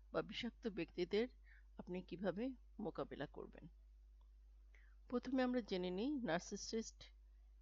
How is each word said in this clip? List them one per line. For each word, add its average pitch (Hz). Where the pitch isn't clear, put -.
বা -
বিষাক্ত 226
ব্যক্তিদের 180
আপনি 180
কিভাবে 185
মোকাবিলা 147
করবেন। -
প্রথমে 254
আমরা 247
জেনে 180
নিই 240
নার্সিসিস্ট 208